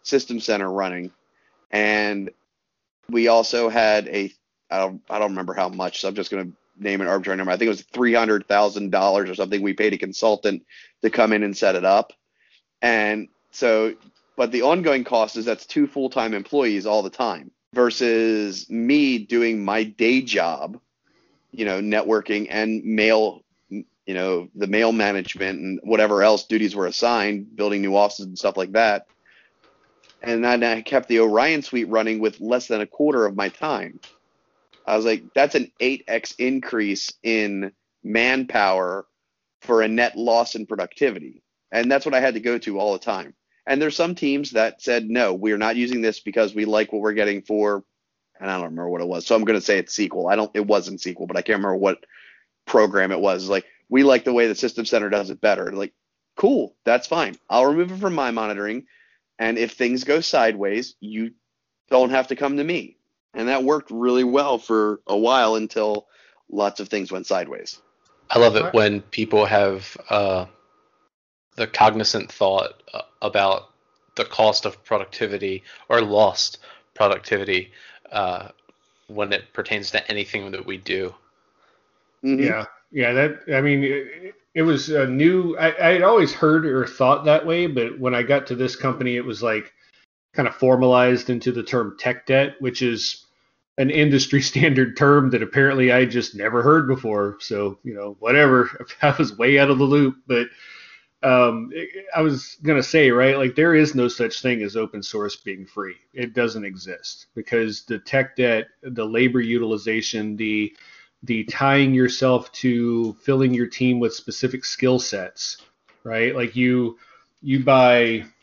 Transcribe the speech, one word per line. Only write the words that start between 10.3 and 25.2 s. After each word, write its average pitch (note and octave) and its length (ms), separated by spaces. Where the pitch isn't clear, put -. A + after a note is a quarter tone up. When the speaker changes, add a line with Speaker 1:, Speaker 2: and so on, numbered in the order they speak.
Speaker 1:
to A2+ 80
come A2 240
in G#2+ 80
and G2+ 140
set F#2+ 200
it F2+ 100
up. G2 280
And G#2+ 480
so, A2 440
but A#2+ 160
the A#2+ 120
ongoing D3+ 400
cost A2+ 340
is A2+ 80
that's A2+ 200
two D3 220
full-time C3 460
employees G#2 520
all G#2+ 160
the F#2+ 80
time F2+ 400
versus A2+ 960
me B2+ 500
doing A2+ 440
my G#2 200
day A2+ 380
job, F#2 580
you A2+ 140
know, F#2+ 140
networking G#2 680
and A2 340
mail, A2 580
you G2 160
know, F#2 460
the G2+ 140
mail A2 240
management G2 680